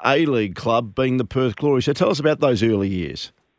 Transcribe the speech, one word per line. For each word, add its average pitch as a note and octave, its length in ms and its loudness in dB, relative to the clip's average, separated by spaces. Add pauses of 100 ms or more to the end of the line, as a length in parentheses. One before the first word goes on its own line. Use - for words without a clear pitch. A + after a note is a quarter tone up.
A-League B2+ 500 0
club, A#2 400 -2
being C3 240 0
the B2+ 80 0
Perth C3 300 -2
Glory. C#3+ 260 0
So D3 100 0
tell - 180 0
us E3+ 80 0
about D3+ 220 0
those B2+ 220 2
early G#2 260 2
years. F2+ 440 -6 (260)